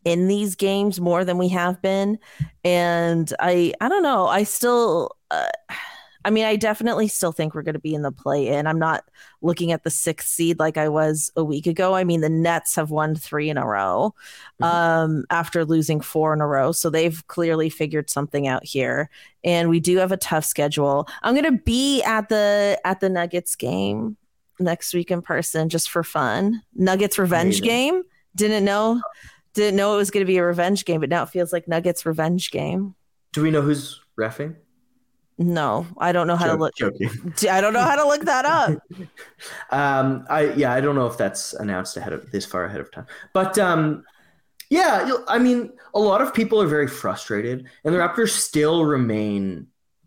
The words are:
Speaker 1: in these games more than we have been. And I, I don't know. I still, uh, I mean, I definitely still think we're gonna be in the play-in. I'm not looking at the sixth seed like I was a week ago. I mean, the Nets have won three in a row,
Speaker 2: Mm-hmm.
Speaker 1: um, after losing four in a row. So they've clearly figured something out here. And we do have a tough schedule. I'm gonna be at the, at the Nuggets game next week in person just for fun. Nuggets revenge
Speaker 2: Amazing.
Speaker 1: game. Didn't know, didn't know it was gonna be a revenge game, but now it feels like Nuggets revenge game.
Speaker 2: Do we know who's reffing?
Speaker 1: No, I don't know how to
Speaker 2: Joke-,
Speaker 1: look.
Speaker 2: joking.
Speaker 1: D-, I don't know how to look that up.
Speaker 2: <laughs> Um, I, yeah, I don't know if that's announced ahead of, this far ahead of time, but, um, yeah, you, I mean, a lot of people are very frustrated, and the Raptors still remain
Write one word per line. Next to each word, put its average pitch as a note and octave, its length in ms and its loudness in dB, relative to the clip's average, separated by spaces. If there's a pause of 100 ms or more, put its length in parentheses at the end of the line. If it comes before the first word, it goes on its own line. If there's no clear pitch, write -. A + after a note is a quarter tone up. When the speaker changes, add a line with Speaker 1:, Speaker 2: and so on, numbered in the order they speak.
Speaker 1:
in F3 240 2
these G3+ 280 0
games G3 440 0
more F3 240 2
than F3+ 140 0
we F3+ 100 2
have F3+ 340 0
been. G3 360 0 (460)
And E3+ 760 2
I, F3 420 2
I A3+ 80 0
don't F#4+ 140 2
know. B3 240 2
I G3+ 180 2
still, A#3 680 0 (180)
uh, C#2 180 -2 (760)
I G#3 60 0
mean, A3 160 4
I G#3+ 100 2
definitely A3 500 0
still F#3 260 -2
think D#3 220 -4
we're D#3 80 -6
gonna D#3 160 -6
be D#3 160 -4
in D3+ 80 -2
the C#3+ 80 -2
play-in. C#3+ 560 -2
I'm D#3+ 140 0
not D#3+ 240 0 (380)
looking E3+ 300 0
at D#3 120 -4
the D#3+ 60 -2
sixth - 380 -4
seed E3 300 0
like D#3 200 0
I D#3 100 2
was D#3 480 0
a E3 80 0
week D3+ 240 -4
ago. F#3 260 2
I F#3 80 2
mean, E3+ 200 2
the D#3 80 2
Nets E3 460 0
have D#3 140 -2
won D#3 240 0
three D3+ 360 -4
in C#3 80 -2
a B2 80 -2
row, G#2 460 0 (480)
Speaker 2:
Mm-hmm. - 40 0
Speaker 1:
um, E3 640 2
after E3+ 380 -2
losing D#3 340 0
four D#3 320 0
in D3+ 80 0
a D3 60 2
row. C#3 260 2
So E3 160 -2
they've D#3+ 400 0
clearly D#3+ 400 0
figured D3+ 420 -4
something C#3+ 380 -2
out B2+ 160 -2
here. C3 460 -2 (340)
And E3+ 240 2
we E3 120 4
do F3+ 180 2
have F#3 140 2
a F#3+ 40 2
tough D#3+ 300 -2
schedule. D3 600 0 (160)
I'm A#3+ 140 2
gonna D4+ 160 2
be B3+ 500 0
at A3 280 -2
the, G#3 560 2
at F#3 140 0
the F#3+ 100 2
Nuggets F3 440 -2
game G#3 640 -4 (420)
next F3 360 -2
week F3 180 -2
in F3 100 -2
person D#3+ 460 -2
just D#3+ 220 -2
for E3+ 120 0
fun. D#3+ 580 0 (140)
Nuggets F#3+ 460 2
revenge F3+ 400 2
Speaker 2:
Amazing. F#3+ 60 -4
Speaker 1:
game. C4+ 360 2 (320)
Didn't G#3 300 2
know, G#3+ 360 2 (540)
didn't G#3 220 2
know G3+ 180 2
it G3+ 40 2
was G3 120 2
gonna G3 140 2
be F#3 140 4
a F3 60 4
revenge F3 420 0
game, E3 120 0
but D3 120 0
now E3+ 120 2
it - 60 -4
feels F3 240 -2
like E3+ 160 -4
Nuggets E3+ 360 0
revenge E3 460 0
game. F3 460 -4 (360)
Speaker 2:
Do D3+ 100 -2
we D#3+ 100 2
know D3+ 100 2
who's C#3+ 380 -2 (180)
reffing? C#3 380 -6 (840)
Speaker 1:
No, E3 480 0 (120)
I F3 140 0
don't F3 140 2
know F3 100 2
how E3+ 100 0
to E3 60 2
Speaker 2:
Joke-, D#3+ 80 -2
Speaker 1:
look. D#3 160 0
Speaker 2:
joking. A#2+ 600 -4
Speaker 1:
D-, G#3 140 0
I F#3+ 100 4
don't G#3 140 2
know A#3+ 80 2
how C#4+ 140 2
to C#4+ 120 4
look D4 160 2
that C4+ 220 0
up. C#4+ 320 2 (100)
Speaker 2:
<laughs> - 840 -18
Um, C3+ 600 0
I, D3+ 240 2
yeah, C#3 180 2
I C3 80 2
don't C#3+ 140 2
know B2+ 120 2
if A#2 120 -6
that's - 340 -4
announced F#2+ 460 -6
ahead F2+ 160 -8
of, - 160 -12
this G2 160 -6
far F2+ 180 -6
ahead F2+ 160 -8
of - 100 -14
time, - 140 -16 (300)
but, F#3+ 240 0
um, D#3+ 440 2 (680)
yeah, D4 360 4
you, B3+ 220 -2
I A#3 100 2
mean, B3 340 2 (220)
a G#3 60 2
lot G#3+ 220 4
of C#4 100 -2
people A3 300 2
are F#3 40 4
very D3 220 2
frustrated, A#2 800 -6 (180)
and D#3 100 2
the F3+ 40 2
Raptors F3+ 320 0
still D#3+ 560 2
remain G#2+ 800 0 (400)